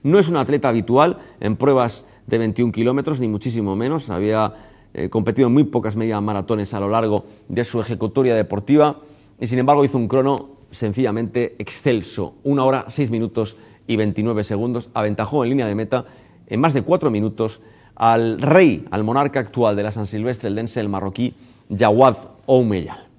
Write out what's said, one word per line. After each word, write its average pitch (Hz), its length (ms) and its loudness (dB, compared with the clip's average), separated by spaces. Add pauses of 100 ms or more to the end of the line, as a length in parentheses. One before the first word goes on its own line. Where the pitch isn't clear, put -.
No 165 180 4
es 165 80 4
un 170 80 -2
atleta 139 320 0
habitual 117 520 2 (200)
en 107 160 -2
pruebas 131 500 2 (220)
de 117 120 0
veintiún 113 340 0
kilómetros, 127 480 -2
ni 113 80 -2
muchísimo 104 480 -2
menos. 127 320 -4
Había, 107 440 0 (400)
eh, 87 140 -6
competido 117 400 2
en 120 60 4
muy 143 100 6
pocas 104 320 -2
media 110 240 -2
maratones 104 540 -4
a 101 80 -4
lo 101 80 -2
largo 110 360 0 (220)
de 117 160 -4
su 117 160 -4
ejecutoria 113 560 0
deportiva 139 640 2 (400)
y, 123 80 -6
sin 127 120 0
embargo, 143 240 4
hizo 139 140 0
un 113 100 0
crono 131 440 -2 (200)
sencillamente 117 840 -2
excelso. - 840 -4
Una 139 200 0
hora, 131 240 2
seis 123 220 -4
minutos 113 480 -4 (300)
y 113 100 0
veintinueve 107 460 0
segundos. 117 500 -4
Aventajó 110 500 -2
en 117 60 0
línea 131 180 0
de 101 80 -2
meta 113 300 -4 (420)
en 117 140 -2
más 156 120 2
de 131 100 0
cuatro 165 260 0
minutos 110 520 -2 (340)
al 113 440 2
rey, 147 520 4
al 104 120 -2
monarca 135 360 0
actual 113 360 0
de 101 80 -2
la 107 80 -4
San 104 160 -6
Silvestre 110 420 -6
eldense, 113 300 -6
el 104 80 -4
marroquí 98 460 -4 (420)
Jawad 113 400 4 (300)
Oumeyal. 110 640 0 (120)